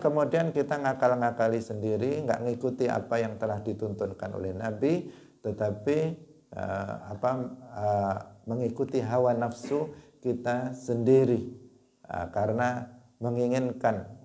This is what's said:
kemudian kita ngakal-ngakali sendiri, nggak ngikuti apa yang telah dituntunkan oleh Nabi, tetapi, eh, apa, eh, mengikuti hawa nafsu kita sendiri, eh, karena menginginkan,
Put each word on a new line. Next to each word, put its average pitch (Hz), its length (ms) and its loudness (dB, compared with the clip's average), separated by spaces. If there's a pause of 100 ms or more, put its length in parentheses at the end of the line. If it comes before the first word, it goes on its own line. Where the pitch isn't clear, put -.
kemudian 151 480 2
kita 147 320 0
ngakal-ngakali 120 800 2
sendiri, 113 640 -2
nggak 117 160 0
ngikuti 123 480 0
apa 113 320 -2
yang 110 160 -6
telah 104 240 -2
dituntunkan 101 720 -4
oleh 95 160 -4
Nabi, 113 560 0 (320)
tetapi, 107 580 0 (540)
eh, 98 420 -4 (140)
apa, 107 220 0 (420)
eh, 101 440 2 (280)
mengikuti 123 560 -2
hawa 123 320 4
nafsu 135 640 -2 (240)
kita 123 560 -2
sendiri, 123 800 4 (480)
eh, 87 220 -6 (100)
karena 123 480 0 (320)
menginginkan, 123 880 0 (200)